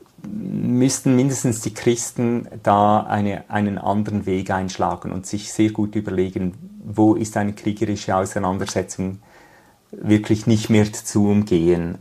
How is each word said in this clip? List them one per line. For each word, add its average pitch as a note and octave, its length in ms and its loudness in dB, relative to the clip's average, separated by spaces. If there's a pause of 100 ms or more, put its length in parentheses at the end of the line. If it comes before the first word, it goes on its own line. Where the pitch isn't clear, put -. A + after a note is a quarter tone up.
(240)
müssten B2 920 0
mindestens B2 460 0
die A2 120 -6
Christen A#2+ 720 -2 (160)
da G#2 380 4
eine, G#2 480 -2
einen G#2 280 0
anderen G#2 480 -2
Weg F#2+ 260 -2
einschlagen F#2 600 -2
und F#2 140 -8
sich - 260 -8
sehr A2 200 2
gut G#2+ 240 -2
überlegen, F#2+ 580 -2 (300)
wo G#2+ 320 4
ist A2 220 -2
eine G2+ 160 0
kriegerische G#2 640 -2
Auseinandersetzung F#2+ 1040 -2 (720)
wirklich G#2+ 560 0
nicht A2 220 2
mehr G#2+ 220 4
zu - 360 0
umgehen. F2 720 2